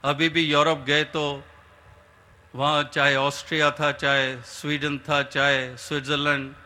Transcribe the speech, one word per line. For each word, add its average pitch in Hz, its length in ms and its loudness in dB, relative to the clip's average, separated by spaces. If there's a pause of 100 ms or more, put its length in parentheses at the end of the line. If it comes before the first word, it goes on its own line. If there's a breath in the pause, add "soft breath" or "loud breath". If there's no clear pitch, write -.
अभी 147 240 2
भी 160 120 0
यूरोप 147 440 2
गए 147 200 2
तो 147 400 -6 (1080)
वहाँ 147 280 0
चाहे 139 340 2
ऑस्ट्रिया 143 540 0
था, 147 220 0
चाहे 135 500 0
स्वीडन 147 560 -6
था, 143 240 0
चाहे 135 540 0
स्विट्ज़रलैंड 143 800 -2 (120)